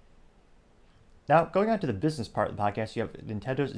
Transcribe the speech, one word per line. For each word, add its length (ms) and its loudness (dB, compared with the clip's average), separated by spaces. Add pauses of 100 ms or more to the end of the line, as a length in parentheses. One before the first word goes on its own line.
(1300)
Now, 160 8
going 240 2
on 80 2
to 80 -2
the 80 0
business 340 -2
part 220 -2
of 80 -8
the 40 -4
podcast, 320 -2
you 60 -2
have 140 -6
Nintendo's 640 -4